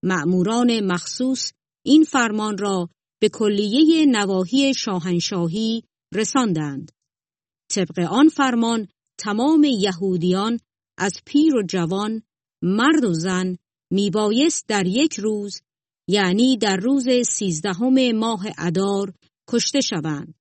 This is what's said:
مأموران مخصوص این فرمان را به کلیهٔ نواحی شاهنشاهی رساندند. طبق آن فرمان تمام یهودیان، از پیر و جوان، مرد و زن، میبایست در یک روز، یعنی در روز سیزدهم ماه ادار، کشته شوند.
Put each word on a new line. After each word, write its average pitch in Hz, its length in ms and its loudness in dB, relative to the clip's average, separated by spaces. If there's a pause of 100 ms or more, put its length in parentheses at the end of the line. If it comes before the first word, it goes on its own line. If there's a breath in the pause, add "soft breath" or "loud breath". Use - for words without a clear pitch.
مأموران 185 760 0
مخصوص 208 720 -4 (340)
این 311 180 6
فرمان 214 540 0
را 190 320 -2 (320)
به 214 80 4
کلیهٔ 233 760 2
نواحی 220 680 2
شاهنشاهی 185 1080 -2 (300)
رساندند. 165 800 -2 (800)
طبق 185 280 -4
آن 202 300 4
فرمان 233 580 -2 (320)
تمام 262 440 2
یهودیان، 190 960 0 (400)
از 185 140 -2 (120)
پیر 294 300 2
و 220 80 0
جوان، 190 580 -4 (420)
مرد 240 420 2
و 180 80 0
زن، 180 440 -2 (340)
میبایست 214 760 0
در 196 200 0
یک 254 320 0
روز، 208 420 -6 (480)
یعنی 208 480 2
در 196 180 0
روز 247 320 0 (220)
سیزدهم 208 800 0
ماه 220 340 -2 (120)
ادار، 196 560 -2 (360)
کشته - 320 0
شوند. 156 600 -6